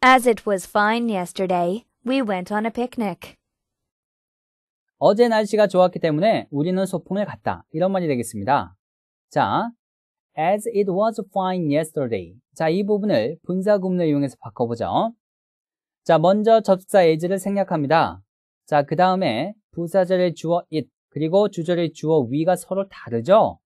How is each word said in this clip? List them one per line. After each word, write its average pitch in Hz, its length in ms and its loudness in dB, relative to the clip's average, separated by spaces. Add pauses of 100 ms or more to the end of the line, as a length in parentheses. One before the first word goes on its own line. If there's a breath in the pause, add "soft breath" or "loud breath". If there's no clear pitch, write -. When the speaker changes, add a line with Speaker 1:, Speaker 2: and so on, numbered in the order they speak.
Speaker 1:
As 262 240 6
it 220 200 0
was 190 200 -2
fine 220 440 0
yesterday, 180 720 -2 (220)
we 262 140 0
went 202 340 -4
on 214 100 -2
a 226 60 -4
picnic. 233 640 -8 (1600)
Speaker 2:
어제 202 280 4
날씨가 214 400 2
좋았기 180 320 2
때문에 160 540 0
우리는 180 340 -2
소풍을 185 380 -6
갔다. 107 480 -8
이런 180 180 -2
말이 185 160 -2
되겠습니다. 117 680 -2 (540)
자, 147 420 0 (680)
as 196 300 -2
it 202 240 -2
was 220 280 -2 (100)
fine 180 440 -2
yesterday. 117 600 -4 (180)
자, 160 140 -2
이 185 160 0
부분을 190 580 0
분사 190 360 0
구문을 180 280 -2
이용해서 143 320 -2
바꿔보죠. 117 760 -4 (920)
자, 165 160 4
먼저 214 400 4
접속사 190 420 2
as를 170 380 2
생략합니다. 160 840 0 (440)
자, 147 180 2
그 143 100 -6
다음에 180 600 0 (180)
부사절의 180 640 0
주어 170 280 -2 (100)
it, 156 160 -4 (200)
그리고 170 400 0
주절의 170 460 -2
주어 156 260 0 (100)
we가 160 240 0
서로 190 340 -6
다르죠? 123 680 0 (120)